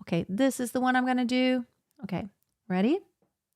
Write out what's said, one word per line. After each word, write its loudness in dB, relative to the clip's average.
Okay, -2
this 2
is -4
the -2
one 2
I'm 2
gonna 0
do. 2
Okay, -6
ready? 2